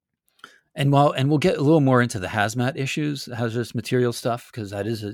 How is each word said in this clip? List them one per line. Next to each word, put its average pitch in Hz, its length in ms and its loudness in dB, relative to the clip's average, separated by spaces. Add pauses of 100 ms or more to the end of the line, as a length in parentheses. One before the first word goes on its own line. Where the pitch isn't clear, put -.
(760)
and 139 140 2
while, 143 200 6
and 135 180 0
we'll 151 80 4
get 185 200 2
a - 40 -2
little 151 180 6
more 131 220 4
into 120 180 -2
the 90 80 -4
hazmat 110 480 -2
issues, 143 580 -6
hazardous 117 400 -4
material 120 380 0
stuff, 120 400 -6
'cause 104 200 -10
that 101 140 -6
is 107 200 -4
a 101 80 -8